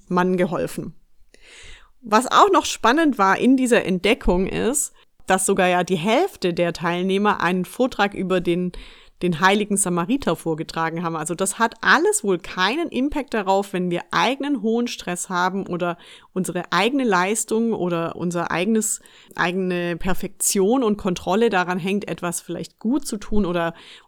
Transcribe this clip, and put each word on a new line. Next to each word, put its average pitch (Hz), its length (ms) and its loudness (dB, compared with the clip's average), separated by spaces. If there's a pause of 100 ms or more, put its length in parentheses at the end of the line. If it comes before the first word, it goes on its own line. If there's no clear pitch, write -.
Mann 185 280 2
geholfen. 170 600 -2 (1040)
Was 233 240 2
auch 381 260 6
noch 339 140 4
spannend 277 540 2
war 190 180 4
in 254 180 4
dieser 240 300 4
Entdeckung 190 640 2
ist, 208 460 -2 (340)
dass 190 180 2
sogar 190 220 2
ja 180 160 2
die 180 120 -2
Hälfte 214 600 0
der 170 180 0
Teilnehmer 190 680 0
einen 180 260 0
Vortrag 226 500 -2
über 185 260 0
den, 180 300 -2 (500)
den 175 200 -2
heiligen 202 340 2
Samariter 175 640 -2
vorgetragen 160 680 -4
haben. 165 140 -4
Also 156 180 -4
das 190 240 -4
hat 226 220 0
alles 302 420 2
wohl 196 160 0
keinen 240 480 -2
Impact 269 460 -4
darauf, 196 400 0
wenn 180 180 -2
wir 170 100 -2 (100)
eigenen 262 500 0
hohen 226 260 0
Stress - 420 -8
haben 185 380 -2
oder 175 300 -4 (340)
unsere 175 400 -4
eigene 240 320 2
Leistung 220 680 0
oder 170 420 -2
unser 175 340 -4
eigenes, 214 520 0 (340)
eigene 175 600 -2
Perfektion 196 880 0
und 208 140 2
Kontrolle 196 520 0
daran 180 300 0
hängt, 190 280 -4
etwas 170 320 -6
vielleicht - 400 -10
gut 254 260 -2
zu 220 120 -6
tun 208 280 2
oder 170 300 -2 (320)